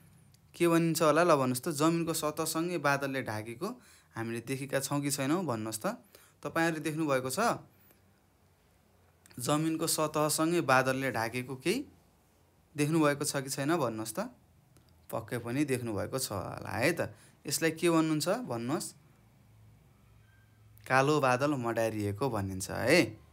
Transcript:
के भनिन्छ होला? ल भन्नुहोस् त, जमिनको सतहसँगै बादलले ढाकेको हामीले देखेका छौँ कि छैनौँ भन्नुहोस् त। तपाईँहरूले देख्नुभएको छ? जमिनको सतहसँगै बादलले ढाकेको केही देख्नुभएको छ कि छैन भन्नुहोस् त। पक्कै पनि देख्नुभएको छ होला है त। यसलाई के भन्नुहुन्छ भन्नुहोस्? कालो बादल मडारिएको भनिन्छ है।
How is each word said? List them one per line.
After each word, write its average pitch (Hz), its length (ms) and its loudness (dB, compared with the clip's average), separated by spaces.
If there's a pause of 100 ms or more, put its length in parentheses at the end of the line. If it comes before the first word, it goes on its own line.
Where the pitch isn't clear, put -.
(560)
के 170 120 2
भनिन्छ 165 340 4
होला? 156 220 6
ल 170 120 6
भन्नुहोस् 127 260 2
त, - 80 -4
जमिनको 165 440 2
सतहसँगै 160 640 -2
बादलले 135 460 0
ढाकेको 117 440 -6 (480)
हामीले 113 240 -6
देखेका 131 400 -4
छौँ 143 220 -4
कि 143 100 -2
छैनौँ 147 340 0
भन्नुहोस् 110 400 -4
त। 220 180 -6 (400)
तपाईँहरूले 165 360 0
देख्नुभएको 147 500 0
छ? 127 100 -4 (2000)
जमिनको 156 480 0
सतहसँगै 156 760 2
बादलले 131 500 4
ढाकेको 120 440 -4
केही 214 300 -2 (920)
देख्नुभएको 147 480 2
छ 147 120 -2
कि 135 120 -6
छैन 143 280 -2
भन्नुहोस् 113 420 -4
त। 240 100 -4 (840)
पक्कै 120 260 -6
पनि 120 280 -2
देख्नुभएको 117 540 -2
छ - 120 -4
होला 80 380 -8
है 131 220 0
त। - 220 -4 (340)
यसलाई 160 240 0
के 165 180 0
भन्नुहुन्छ 160 400 2
भन्नुहोस्? 160 640 -2 (1900)
कालो 139 320 4
बादल 131 320 2
मडारिएको 113 800 0
भनिन्छ 95 420 -4
है। 113 600 2